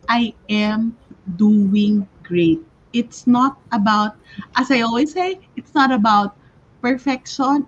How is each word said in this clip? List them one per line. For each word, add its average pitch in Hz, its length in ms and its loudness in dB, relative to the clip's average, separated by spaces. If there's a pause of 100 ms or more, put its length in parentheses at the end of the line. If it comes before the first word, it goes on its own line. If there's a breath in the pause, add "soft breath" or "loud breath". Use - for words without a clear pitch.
"I 233 260 -2 (160)
am 214 460 -2 (400)
doing 208 720 2 (160)
great." 170 400 0 (280)
It's - 360 -6
not 247 320 2 (120)
about, 214 480 0 (400 loud breath)
as 254 160 0
I 233 80 2
always 240 320 -2
say, 370 240 -4 (160)
it's - 200 -12
not 269 200 2
about 208 400 2 (480 soft breath)
perfection. 269 840 -2